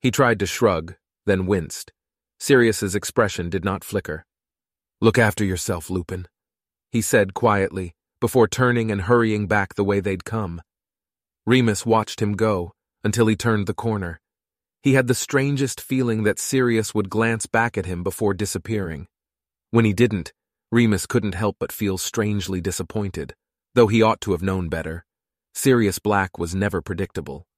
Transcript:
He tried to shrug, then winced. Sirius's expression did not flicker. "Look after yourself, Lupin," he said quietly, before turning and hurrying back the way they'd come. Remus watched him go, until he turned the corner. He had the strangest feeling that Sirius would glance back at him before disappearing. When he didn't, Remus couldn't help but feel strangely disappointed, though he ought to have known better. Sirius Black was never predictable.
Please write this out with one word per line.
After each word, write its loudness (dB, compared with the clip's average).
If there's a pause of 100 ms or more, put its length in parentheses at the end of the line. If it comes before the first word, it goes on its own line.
He 2
tried 2
to -2
shrug, 0 (280)
then 0
winced. -4 (480)
Sirius's 4
expression -2
did -4
not -2
flicker. -8 (760)
"Look 4
after 2
yourself, -4
Lupin," -8 (640)
he 0
said 2
quietly, 0 (260)
before 4
turning 0
and -2
hurrying 2
back 0
the 0
way 2
they'd -4
come. -6 (840)
Remus 2
watched 0
him 0
go, -2 (280)
until 2
he 4
turned 0
the -4 (140)
corner. -6 (640)
He 4
had 4
the 2
strangest -2
feeling -2
that 2
Sirius 0
would 0
glance 0
back 0
at -4
him -6
before -2
disappearing. -6 (640)
When 4
he 2
didn't, 0 (360)
Remus 2
couldn't -2
help -2
but -6
feel -4
strangely -4
disappointed, -6 (400)
though 8
he 4
ought 2
to -2
have -2
known -2
better. -8 (500)
Sirius 2
Black 0
was -4
never -2
predictable. -8 (120)